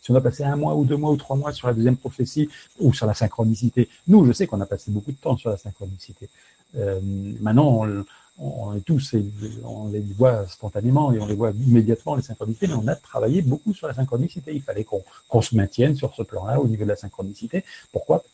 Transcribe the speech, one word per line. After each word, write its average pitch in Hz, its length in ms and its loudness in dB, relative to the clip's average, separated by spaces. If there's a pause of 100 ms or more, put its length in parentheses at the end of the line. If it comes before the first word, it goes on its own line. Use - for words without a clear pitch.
si - 100 -12
on 120 40 6
doit 127 80 6
passer 127 200 -2
un 139 140 0
mois 151 180 -2
ou 151 120 2
deux 143 100 2
mois 147 140 0
ou 143 80 2
trois 139 180 -6
mois 147 160 -2
sur 127 160 -4
la 120 60 0
deuxième 123 240 2
prophétie 143 500 -4 (320)
ou 139 140 6
sur 135 100 -2
la 107 80 0
synchronicité. 113 800 0 (160)
Nous, 190 180 8
je 123 80 6
sais 185 140 0
qu'on 101 160 -4
a - 40 -4
passé - 240 -8
beaucoup 104 220 -4
de 135 60 -12
temps 139 180 -2
sur 113 140 -6
la 98 80 -4
synchronicité. 95 720 -14 (460)
Euh, 98 260 -2
maintenant, 107 800 2
on, 101 220 -4 (360)
on 107 360 -8
est 98 60 -6
tous, 135 340 -2 (480)
on 107 240 -10
les 104 100 -4
voit 104 480 2
spontanément 123 680 0
et 113 60 2
on 104 80 -4
les 104 80 -2
voit 110 160 0
immédiatement, 117 640 4
les 127 80 -2
synchronicités, 113 460 -4
mais 160 60 -2
on 110 120 -2
a - 80 0
travaillé 120 480 0
beaucoup 151 320 0
sur 160 140 -8
la 139 60 -8
synchronicité. 135 600 -4
Il 135 80 -6
fallait 107 220 -6
qu'on, 98 180 -6 (240)
qu'on 113 160 4
se - 140 0
maintienne 123 400 2
sur 131 180 -6
ce 117 80 -8
plan-là, 104 380 -4
au 135 80 0
niveau 107 160 -2
de 101 40 -2
la 101 60 0
synchronicité. 101 720 -8 (260)
Pourquoi ? - 320 0 (120)